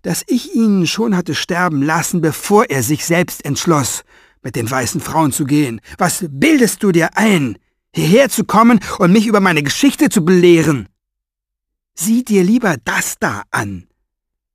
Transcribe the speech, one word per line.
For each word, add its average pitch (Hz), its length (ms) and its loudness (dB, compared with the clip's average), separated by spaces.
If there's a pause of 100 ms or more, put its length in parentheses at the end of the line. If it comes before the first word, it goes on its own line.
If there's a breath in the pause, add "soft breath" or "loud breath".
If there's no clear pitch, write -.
dass 170 260 -4
ich 285 260 -2
ihn 208 320 2
schon 214 300 -2
hatte 175 180 -4
sterben 170 480 -2
lassen, 160 380 -2
bevor 196 500 0
er 135 120 -2
sich 135 240 -4
selbst - 380 -2
entschloss, 143 600 -2 (380 soft breath)
mit 135 120 -12
den 117 160 -6
weißen 131 300 -4
Frauen 151 320 -2
zu 156 120 -4
gehen. 131 360 -2 (180 loud breath)
Was 180 300 -2
bildest 233 540 0
du 196 100 2
dir 165 240 0
ein, 170 420 0 (340)
hierher 185 360 2
zu - 160 -4
kommen 233 360 4 (180 loud breath)
und 175 140 4
mich 214 140 4
über 208 140 2
meine 175 220 2
Geschichte 269 460 0
zu 180 160 0
belehren? 165 640 4 (1040)
Sieh 226 280 0
dir 202 220 2
lieber 202 400 2
das - 340 -6
da 110 320 -4
an.“ 101 380 -6 (680)